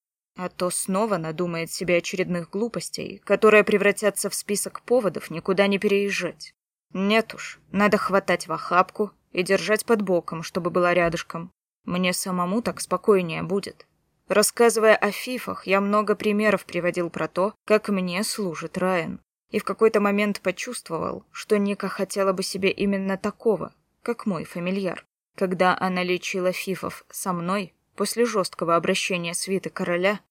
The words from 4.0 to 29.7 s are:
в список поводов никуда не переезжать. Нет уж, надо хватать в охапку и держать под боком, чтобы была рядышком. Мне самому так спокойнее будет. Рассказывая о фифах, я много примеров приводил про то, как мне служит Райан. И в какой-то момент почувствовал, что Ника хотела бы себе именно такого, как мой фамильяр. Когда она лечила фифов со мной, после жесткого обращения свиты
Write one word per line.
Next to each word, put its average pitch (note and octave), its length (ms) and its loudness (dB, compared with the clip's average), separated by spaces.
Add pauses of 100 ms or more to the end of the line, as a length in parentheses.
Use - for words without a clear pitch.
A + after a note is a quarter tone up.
в - 60 -10
список - 480 -6
поводов A3 480 0
никуда E3+ 380 0
не G3 100 2
переезжать. G3 760 -2 (400)
Нет G#3 400 2
уж, - 280 -16 (120)
надо G3+ 240 4
хватать F#3 500 0
в E3 60 -6
охапку F3+ 600 0 (200)
и F3+ 100 0
держать F#3+ 440 0
под A3 160 2
боком, E3+ 400 0
чтобы F3 260 -4
была F3 240 2
рядышком. E3+ 580 0 (360)
Мне F3+ 260 0
самому F3+ 480 -2
так F3+ 220 -4
спокойнее F3 600 2
будет. F#3 440 -6 (420)
Рассказывая G#3+ 680 4
о G#3 160 0
фифах, - 560 -8
я F#3+ 140 2
много G#3 340 2
примеров G#3 520 0
приводил F3 420 -2
про D#3+ 200 -6
то, F#3+ 260 -2 (100)
как G#3+ 240 2
мне F#3 360 -2
служит E3 520 -6
Райан. F3+ 440 -2 (300)
И G#3+ 80 -2
в - 60 -8
какой-то A3 360 2
момент G3+ 420 0
почувствовал, F3+ 880 -6
что - 260 0
Ника G3+ 300 -2
хотела G3 460 0
бы F#3+ 80 -4
себе F#3+ 280 0
именно G3 460 0
такого, G3+ 560 -2 (300)
как - 240 -6
мой D#3+ 180 -2
фамильяр. F3+ 580 -4 (320)
Когда F#3 440 2
она F3+ 240 -2
лечила F3+ 500 -2
фифов - 560 -8
со - 240 -6
мной, F3+ 400 -2 (240)
после A3+ 300 0
жесткого F3 500 0
обращения F3 560 0
свиты F#3 380 -4